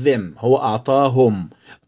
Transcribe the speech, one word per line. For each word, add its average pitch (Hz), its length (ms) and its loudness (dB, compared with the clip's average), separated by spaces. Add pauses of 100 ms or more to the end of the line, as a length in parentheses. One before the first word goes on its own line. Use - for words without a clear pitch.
them، 107 340 -2
هو 127 180 2
أعطاهم. 127 920 0 (380)